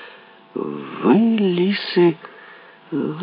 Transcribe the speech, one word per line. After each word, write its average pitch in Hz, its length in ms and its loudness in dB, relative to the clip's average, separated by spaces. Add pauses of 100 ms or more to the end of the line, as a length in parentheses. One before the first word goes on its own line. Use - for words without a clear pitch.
(540)
вы, 73 600 -2 (240)
лисы, 180 800 2 (760)
э, 147 300 -4